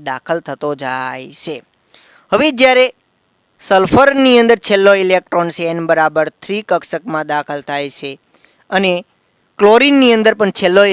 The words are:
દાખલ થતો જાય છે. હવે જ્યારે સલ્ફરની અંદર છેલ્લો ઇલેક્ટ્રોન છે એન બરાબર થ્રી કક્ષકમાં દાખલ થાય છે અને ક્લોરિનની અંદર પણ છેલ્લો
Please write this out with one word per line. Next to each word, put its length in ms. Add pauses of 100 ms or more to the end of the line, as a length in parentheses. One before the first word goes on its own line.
દાખલ 380
થતો 240 (120)
જાય 500 (100)
છે. 140 (760)
હવે 160 (120)
જ્યારે 260 (760)
સલ્ફરની 800
અંદર 160 (100)
છેલ્લો 240 (120)
ઇલેક્ટ્રોન 520
છે 160
એન 80 (100)
બરાબર 360 (160)
થ્રી 280
કક્ષકમાં 600
દાખલ 280 (100)
થાય 280
છે 140 (580)
અને 240 (640)
ક્લોરિનની 600
અંદર 200
પણ 220
છેલ્લો 320